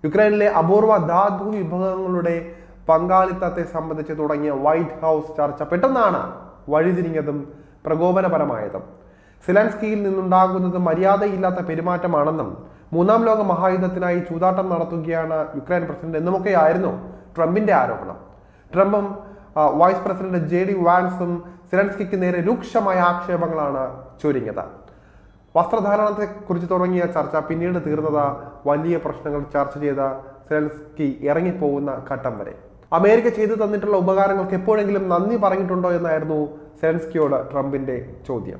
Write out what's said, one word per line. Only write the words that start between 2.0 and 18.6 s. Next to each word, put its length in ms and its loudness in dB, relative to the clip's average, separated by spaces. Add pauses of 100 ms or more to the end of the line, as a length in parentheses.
പങ്കാളിത്തത്തെ 720 2
സംബന്ധിച്ച് 560 -6
തുടങ്ങിയ 320 -2
വൈറ്റ് 520 0
ഹൗസ് 340 0
ചർച്ച 260 -2
പെട്ടെന്നാണ് 720 0 (340)
വഴിതിരിഞ്ഞതും 840 0 (340)
പ്രകോപനപരമായതും. 960 0 (640)
സെലൻസ്കിയിൽ 560 2
നിന്നുണ്ടാകുന്നത് 760 2
മര്യാദയില്ലാത്ത 760 2
പെരുമാറ്റമാണെന്നും 1120 -2 (260)
മൂന്നാം 320 4
ലോക 180 4
മഹായുദ്ധത്തിനായി 760 0
ചൂതാട്ടം 520 0
നടത്തുകയാണ് 840 -2
യുക്രൈൻ 280 -2
പ്രസിഡന്റ് 340 -6
എന്നുമൊക്കെയായിരുന്നു 960 2 (240)
ട്രംപിന്റെ 360 2
ആരോപണം. 440 0 (580)